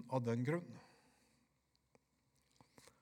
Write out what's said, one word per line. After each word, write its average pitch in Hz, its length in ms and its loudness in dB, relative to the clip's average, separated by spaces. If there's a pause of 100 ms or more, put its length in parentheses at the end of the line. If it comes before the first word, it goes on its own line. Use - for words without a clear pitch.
av 131 140 2
den 117 240 4
grunn. 170 320 -2 (2250)